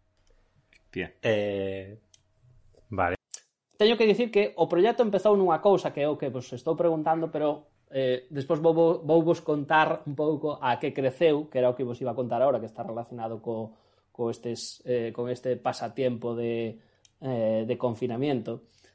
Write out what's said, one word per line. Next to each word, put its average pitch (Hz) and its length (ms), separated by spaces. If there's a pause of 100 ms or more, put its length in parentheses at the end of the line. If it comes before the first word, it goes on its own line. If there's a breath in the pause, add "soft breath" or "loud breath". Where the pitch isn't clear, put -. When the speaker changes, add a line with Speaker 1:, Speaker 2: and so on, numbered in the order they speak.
(720)
Speaker 1:
Hostia. - 500
Speaker 2:
Eh, 101 760 (920)
vale. 92 260 (600)
Speaker 3:
Teño 214 200
que 226 120
dicir 226 240
que 208 240
o 165 120
proxecto 226 360
empezou 208 320
nunha 175 240
cousa 185 320
que 147 120
é 147 40
o 147 80
que 143 160
vos 123 240
estou 160 160
preguntando, 160 560
pero, 151 640
eh, 127 400
despois 147 320
vou, 165 80
vou, 165 320
vou 160 160
vos 165 240
contar 151 640
un 143 80
pouco 151 440
a 123 200
que 147 160
creceu, 147 560
que 127 80
era 123 80
o 127 80
que 139 80
vos 120 160
iba 127 120
a 117 60
contar 120 220
ahora, 131 200
que 113 120
está - 80
relacionado 113 640
co, 110 320 (320 soft breath)
co 117 240
estes, - 560
eh, 117 240
con 120 160
este 123 320
pasatiempo 120 720
de, 117 480 (400 soft breath)
eh, 113 480
de 120 80
confinamiento, 120 960 (220 soft breath)